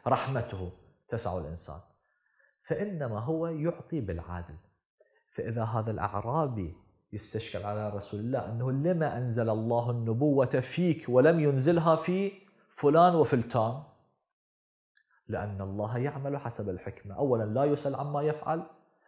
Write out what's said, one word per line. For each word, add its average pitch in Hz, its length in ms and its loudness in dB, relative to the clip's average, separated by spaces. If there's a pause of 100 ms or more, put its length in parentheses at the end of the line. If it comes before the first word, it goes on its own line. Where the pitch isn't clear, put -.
رحمته 120 680 -2 (360)
تسع 95 300 -4
الإنسان، 80 420 -10 (880)
فإنما 156 500 -4
هو 160 280 -4
يعطي 165 540 -4
بالعدل. 87 560 -8 (800)
فإذا 113 280 -4
هذا 110 260 -2
الأعرابي 107 840 -4 (360)
يستشكل 101 520 -8
على 104 260 -4
رسول 104 300 -8
الله 117 320 -4
أنه 123 200 -2
لما 151 460 0
أنزل 117 320 0
الله 117 400 0
النبوة 123 720 2
فيك 165 480 0
ولم 139 320 8
ينزلها 156 560 4
في 190 360 -2 (440)
فلان 165 380 8
وفلتان، 127 680 2 (1500)
لأن 104 320 -6
الله 104 380 -4
يعمل 139 380 -4
حسب 117 320 -6
الحكمة. 95 460 -10
أولًا 120 300 2
لا 110 200 2
يسأل 143 300 0
عما 143 280 -4
يفعل، 156 400 -2 (460)